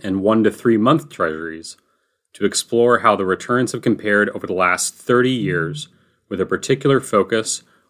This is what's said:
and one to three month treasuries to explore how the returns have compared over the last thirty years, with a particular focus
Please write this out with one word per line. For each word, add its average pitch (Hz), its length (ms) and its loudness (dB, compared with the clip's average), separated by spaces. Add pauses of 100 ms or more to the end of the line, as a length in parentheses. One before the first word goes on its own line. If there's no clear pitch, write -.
and 95 220 -2
one 110 220 4
to 104 40 4
three 113 280 2
month 147 320 2
treasuries 80 680 -8 (560)
to 101 120 -2
explore 117 560 2
how 110 140 4
the 98 120 -4
returns 120 440 -2
have 120 120 -8
compared 104 460 2
over 92 180 -8
the 95 60 -6
last 90 420 0
thirty 127 340 2
years, 87 600 -4 (380)
with 95 140 -6
a 90 60 0
particular 135 520 0
focus 110 640 -2 (280)